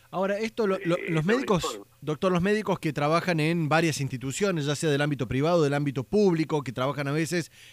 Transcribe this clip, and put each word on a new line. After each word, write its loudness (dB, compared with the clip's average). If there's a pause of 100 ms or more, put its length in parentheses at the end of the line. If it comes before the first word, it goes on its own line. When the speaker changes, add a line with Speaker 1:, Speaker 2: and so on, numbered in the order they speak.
(100)
Speaker 1:
Ahora, -2
esto -2
lo, 0
lo, 0
Speaker 2:
Eh, -4
Speaker 1:
los 0
Speaker 2:
eso 2
Speaker 1:
médicos, 2
Speaker 2:
informa. -6 (140)
Speaker 1:
doctor, -2
los 2
médicos 0
que -4
trabajan 0
en 0
varias 2
instituciones, -2
ya -2
sea 0
del 2
ámbito -2
privado, 2
del 2
ámbito -2
público, 2
que -8
trabajan -2
a -2
veces -2 (220)